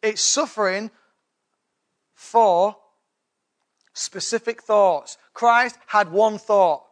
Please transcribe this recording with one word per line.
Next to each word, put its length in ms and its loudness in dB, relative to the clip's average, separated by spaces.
It's 200 -4
suffering 680 -4
for 640 0
specific 680 -8
thoughts. 560 0
Christ 440 0
had 240 0
one 260 0
thought 540 0